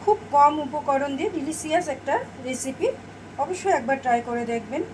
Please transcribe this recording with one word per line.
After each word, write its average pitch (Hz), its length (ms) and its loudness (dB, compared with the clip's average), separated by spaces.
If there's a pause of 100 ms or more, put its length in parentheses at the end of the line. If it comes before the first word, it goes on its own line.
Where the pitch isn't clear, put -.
খুব 415 160 4 (160)
কম 285 180 8 (120)
উপকরণ 285 520 0
দিয়ে 339 180 0
ডিলিশিয়াস 311 500 -2 (100)
একটা 277 200 -2 (300)
রেসিপি, 262 420 -2 (560)
অবশ্যই 370 360 0
একবার 262 240 0
ট্রাই 240 160 4 (100)
করে 240 240 -2
দেখবেন। 233 300 -4 (100)